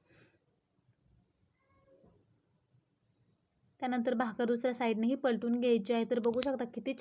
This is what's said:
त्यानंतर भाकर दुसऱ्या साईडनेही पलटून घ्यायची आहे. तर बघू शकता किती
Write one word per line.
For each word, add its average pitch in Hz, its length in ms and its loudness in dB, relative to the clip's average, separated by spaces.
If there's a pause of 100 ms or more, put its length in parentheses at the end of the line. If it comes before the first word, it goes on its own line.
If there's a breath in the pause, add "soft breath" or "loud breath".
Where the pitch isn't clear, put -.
(3750 soft breath)
त्यानंतर 247 320 0
भाकर 233 320 0
दुसऱ्या 240 280 0
साईडनेही 233 420 0
पलटून 240 440 0
घ्यायची 240 340 2
आहे. 226 120 2
तर 240 140 0
बघू 233 220 2
शकता 254 240 -2
किती 240 360 -6